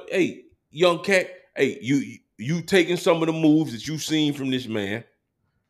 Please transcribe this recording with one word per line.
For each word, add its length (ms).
hey, 340
young 320
cat. 260
Hey, 260
you, 360
you 240
taking 360
some 240
of 60
the 60
moves 380
that 160
you've 160
seen 300
from 180
this 160
man. 360